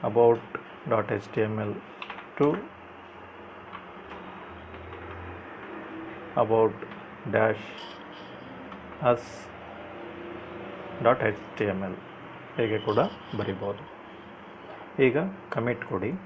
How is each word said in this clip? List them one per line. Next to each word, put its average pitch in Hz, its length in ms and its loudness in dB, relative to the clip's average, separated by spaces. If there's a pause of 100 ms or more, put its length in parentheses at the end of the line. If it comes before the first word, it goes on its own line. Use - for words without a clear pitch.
About 117 320 10 (500)
dot 107 240 4
H 101 200 -2
T 110 120 6
M 107 80 0 (120)
L 104 60 -2 (640)
to 143 80 10 (4000)
about 110 320 6 (600)
dash 110 300 6 (1500)
us - 140 4 (1800)
dot - 120 8 (140)
H - 80 -6 (160)
T 107 100 4 (120)
M 98 120 -2
L 95 60 -6 (600)
ಹೀಗೆ 110 280 4
ಕೂಡ 107 120 6 (420)
ಬರಿಬೋದು. 101 420 -2 (1200)
ಈಗ 123 100 6 (380)
commit 117 360 0
ಕೊಡಿ. 101 200 2 (140)